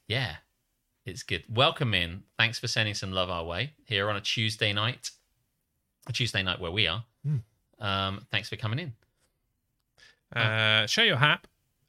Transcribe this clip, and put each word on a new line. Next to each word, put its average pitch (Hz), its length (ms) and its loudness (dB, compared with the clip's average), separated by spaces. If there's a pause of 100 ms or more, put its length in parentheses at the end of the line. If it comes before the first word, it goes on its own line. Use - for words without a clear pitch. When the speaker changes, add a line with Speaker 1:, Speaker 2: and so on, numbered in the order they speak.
Speaker 1:
Yeah. 104 300 -2 (680)
It's 90 200 -10
good. 87 240 -4
Welcome 131 440 2
in. 87 300 0 (160)
Thanks 113 220 2
for 120 80 -4
sending 107 260 0
some 98 160 -6
love 92 200 0
our 85 140 -2
way 92 280 -4 (120)
here 101 240 0
on 104 80 0
a 98 40 -6
Tuesday 107 520 0
night. 107 380 -2 (960)
A 123 60 -6
Tuesday 107 320 -2
night 90 160 -2
where 85 100 -4
we 98 160 2
are. 95 180 -2 (200)
Speaker 2:
Hmm. 147 120 0 (480)
Speaker 1:
Um, 98 460 -2
thanks 104 180 -2
for - 80 -6
coming 110 220 -2
in. 165 140 -8 (1400)
Speaker 2:
Uh, 110 520 4
share - 180 2
your 185 120 4
hap. 151 300 4 (420)